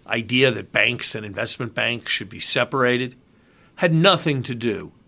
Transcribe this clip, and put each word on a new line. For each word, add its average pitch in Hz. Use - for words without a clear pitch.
idea 123
that 104
banks 113
and 110
investment 110
banks 117
should 104
be 98
separated, 123
had 170
nothing 160
to 131
do 107